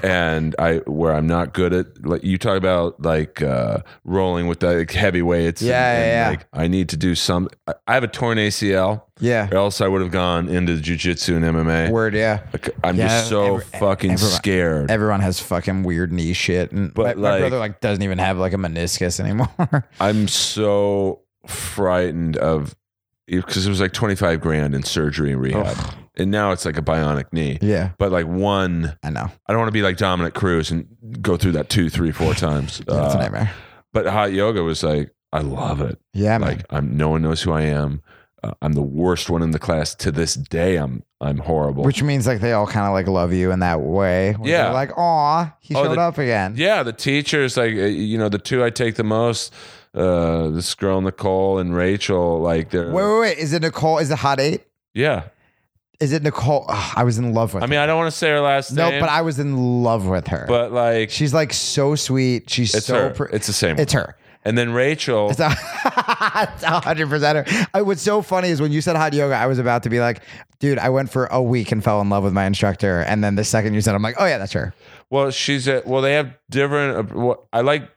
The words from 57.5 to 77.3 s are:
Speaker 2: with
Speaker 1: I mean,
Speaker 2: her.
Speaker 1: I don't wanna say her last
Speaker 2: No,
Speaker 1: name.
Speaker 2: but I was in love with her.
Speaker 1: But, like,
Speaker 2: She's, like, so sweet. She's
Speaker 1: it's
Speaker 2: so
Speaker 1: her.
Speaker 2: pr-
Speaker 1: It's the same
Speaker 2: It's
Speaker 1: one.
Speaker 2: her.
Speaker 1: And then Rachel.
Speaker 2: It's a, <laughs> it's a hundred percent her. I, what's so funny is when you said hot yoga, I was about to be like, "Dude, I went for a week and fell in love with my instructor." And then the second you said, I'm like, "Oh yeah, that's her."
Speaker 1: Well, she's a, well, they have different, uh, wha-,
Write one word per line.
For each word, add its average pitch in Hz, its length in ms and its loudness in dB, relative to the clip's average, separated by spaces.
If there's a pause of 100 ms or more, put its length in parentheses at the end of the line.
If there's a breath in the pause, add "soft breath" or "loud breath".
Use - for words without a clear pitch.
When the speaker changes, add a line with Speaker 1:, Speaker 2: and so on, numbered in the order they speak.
Speaker 2:
with 95 80 -2
Speaker 1:
I 120 40 -2
mean, 143 100 0
Speaker 2:
her. 147 80 2
Speaker 1:
I - 20 2
don't 160 100 2
wanna 165 140 0
say 160 200 -2
her 147 100 4
last 139 320 0
Speaker 2:
No, 165 180 2
Speaker 1:
name. 139 100 0
Speaker 2:
but 160 80 2
I 156 140 2
was 156 160 -2
in 123 460 0
love 113 200 2
with 92 220 0
her. 73 220 -4
Speaker 1:
But, 120 240 2
like, 117 380 2
Speaker 2:
She's, 147 220 0
like, 156 200 2
so 143 420 0
sweet. 127 560 0
She's 117 240 0
Speaker 1:
it's 110 120 0
Speaker 2:
so 127 80 0
Speaker 1:
her. 107 160 2
Speaker 2:
pr- - 160 -4
Speaker 1:
It's - 200 -4
the 104 60 -4
same 82 260 0
Speaker 2:
It's 143 160 2
Speaker 1:
one. 113 120 2
Speaker 2:
her. - 100 -14 (280 soft breath)
Speaker 1:
And 113 140 2
then 120 140 0
Rachel. 123 580 2
Speaker 2:
It's 123 80 -2
a, 151 120 2
<laughs> - 340 -4
it's 220 800 -2
a 165 160 2
hundred 156 280 -2
percent 147 400 2
her. 202 240 0
I, 202 100 2
what's 196 200 0
so 208 200 2
funny 185 260 -2
is 156 120 2
when 151 120 2
you 156 80 2
said 160 160 0
hot 156 180 2
yoga, 143 220 2
I 113 100 2
was 131 140 2
about 120 240 2
to 117 40 -2
be 120 120 2
like, 120 200 0 (380 loud breath)
"Dude, 139 220 0
I 123 80 2
went 131 220 0
for 127 160 0
a 131 140 0
week 120 300 0
and 107 140 0
fell 104 160 4
in 101 100 0
love 101 140 2
with 98 80 2
my 98 140 2
instructor." 95 560 0
And 107 200 0
then 101 140 0
the 107 80 0
second 107 300 0
you 107 60 2
said, 101 140 2
I'm 101 80 0
like, 113 160 -4
"Oh 190 80 2
yeah, 143 120 2
that's 98 160 -6
her." - 200 -4 (360 loud breath)
Speaker 1:
Well, 139 200 2
she's 135 380 -2
a, 131 180 2
well, 131 160 0
they 139 120 2
have 139 200 -2 (160)
different, 139 640 0
uh, - 40 -14
wha-, 120 200 2 (160)